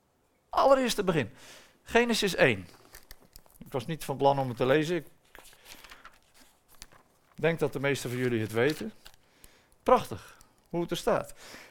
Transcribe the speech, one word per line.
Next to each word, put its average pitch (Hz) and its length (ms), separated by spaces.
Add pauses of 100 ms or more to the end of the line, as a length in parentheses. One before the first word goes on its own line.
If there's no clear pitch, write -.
(500)
Allereerste 262 540
begin. 160 280 (520)
Genesis 226 520
één. 107 320 (920)
Ik - 140
was 123 140
niet 160 180
van 135 140
plan 139 220
om 131 80
het 117 100
te 135 80
lezen. 156 400 (2250)
Ik 147 60
denk 160 140
dat 143 140
de 143 60
meesten 139 300
van 123 100
jullie 120 220
het 104 100
weten. 151 420 (880)
Prachtig, - 540 (320)
hoe 170 120
het 170 100
er 170 60
staat. - 360 (380)